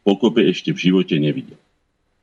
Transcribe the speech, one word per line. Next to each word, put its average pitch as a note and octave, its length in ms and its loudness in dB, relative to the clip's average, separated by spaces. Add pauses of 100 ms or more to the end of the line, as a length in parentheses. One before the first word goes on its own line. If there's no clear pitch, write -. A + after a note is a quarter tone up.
pokope G#2+ 400 2
ešte F2+ 320 -2
v - 160 0
živote F#2 280 0
nevidel. D2 400 -6 (640)